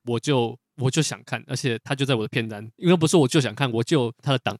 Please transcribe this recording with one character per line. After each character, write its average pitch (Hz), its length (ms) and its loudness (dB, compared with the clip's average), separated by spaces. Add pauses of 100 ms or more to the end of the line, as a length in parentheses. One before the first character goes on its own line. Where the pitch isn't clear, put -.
我 117 140 -2
就， 120 360 0 (220)
我 131 140 0
就 160 100 2
想 110 220 -2
看， 117 240 -8
而 143 80 -8
且 120 280 -2
他 143 120 -6
就 135 100 -2
在 135 80 0
我 110 80 0
的 107 60 -4
片 113 200 -4
单， 110 280 -12
因 185 140 0
为 180 60 6
不 160 120 2
是 185 100 4
我 143 100 6
就 151 140 2
想 107 140 -2
看， 135 160 -2
我 113 120 0
就 143 200 2
有 117 180 -4
他 143 100 -2
的 131 60 2
档 - 220 -4